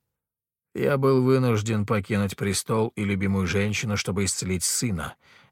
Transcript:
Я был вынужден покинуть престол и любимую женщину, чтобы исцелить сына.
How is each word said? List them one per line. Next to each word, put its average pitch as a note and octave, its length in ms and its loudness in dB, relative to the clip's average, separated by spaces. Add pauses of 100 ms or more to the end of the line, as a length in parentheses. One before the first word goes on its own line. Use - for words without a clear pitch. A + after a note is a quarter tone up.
(720)
Я C#3 240 0
был C3+ 260 4
вынужден A#2 640 2
покинуть G2+ 500 0
престол A2 640 -2
и G#2 60 -4
любимую G2 420 0
женщину, G2+ 500 -2
чтобы G2 280 -2
исцелить F#2 400 -2
сына. E2+ 520 -4 (360)